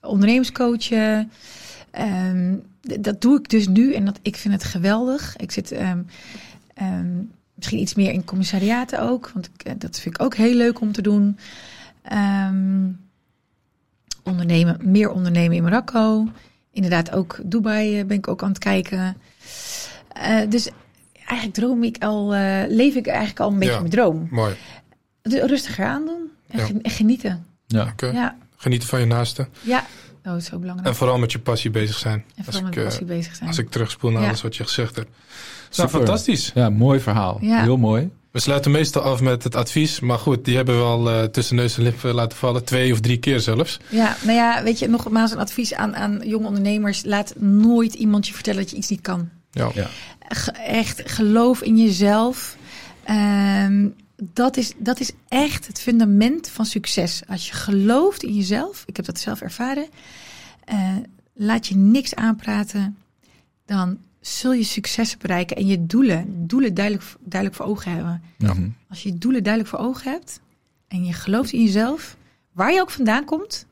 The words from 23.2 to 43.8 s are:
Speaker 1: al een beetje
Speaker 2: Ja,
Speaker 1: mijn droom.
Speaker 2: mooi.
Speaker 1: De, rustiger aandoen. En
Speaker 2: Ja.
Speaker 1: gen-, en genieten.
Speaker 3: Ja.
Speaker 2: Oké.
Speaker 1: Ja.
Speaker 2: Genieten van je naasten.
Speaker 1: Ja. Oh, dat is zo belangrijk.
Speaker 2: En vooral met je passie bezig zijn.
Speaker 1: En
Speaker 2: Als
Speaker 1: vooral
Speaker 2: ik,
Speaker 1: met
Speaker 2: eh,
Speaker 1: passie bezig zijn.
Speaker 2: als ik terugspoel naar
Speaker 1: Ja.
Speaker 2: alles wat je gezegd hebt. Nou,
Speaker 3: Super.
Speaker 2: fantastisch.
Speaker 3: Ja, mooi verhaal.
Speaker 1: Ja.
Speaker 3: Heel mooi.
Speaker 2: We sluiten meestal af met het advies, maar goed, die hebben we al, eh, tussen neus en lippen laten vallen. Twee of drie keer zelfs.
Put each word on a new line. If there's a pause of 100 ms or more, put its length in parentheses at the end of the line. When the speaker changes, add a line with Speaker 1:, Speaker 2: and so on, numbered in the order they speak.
Speaker 1:
al
een
beetje
Speaker 2:
Ja,
Speaker 1:
mijn
droom.
Speaker 2:
mooi. (680)
Speaker 1:
De,
rustiger
aandoen. (220)
En
Speaker 2:
Ja.
Speaker 1:
gen-,
en
genieten. (200)
Speaker 3:
Ja. (100)
Speaker 2:
Oké.
Speaker 1:
Ja. (200)
Speaker 2:
Genieten
van
je
naasten. (120)
Speaker 1:
Ja. (460)
Oh,
dat
is
zo
belangrijk.
Speaker 2:
En
vooral
met
je
passie
bezig
zijn. (120)
Speaker 1:
En
Speaker 2:
Als
Speaker 1:
vooral
Speaker 2:
ik,
Speaker 1:
met
Speaker 2:
eh,
Speaker 1:
passie
bezig
zijn.
Speaker 2:
als
ik
terugspoel
naar
Speaker 1:
Ja.
Speaker 2:
alles
wat
je
gezegd
hebt.
Nou, (520)
Speaker 3:
Super.
Speaker 2:
fantastisch.
Speaker 3:
Ja,
mooi
verhaal.
Speaker 1:
Ja.
Speaker 3:
Heel
mooi. (200)
Speaker 2:
We
sluiten
meestal
af
met
het
advies,
maar
goed,
die
hebben
we
al,
eh,
tussen
neus
en
lippen
laten
vallen.
Twee
of
drie
keer
zelfs. (100)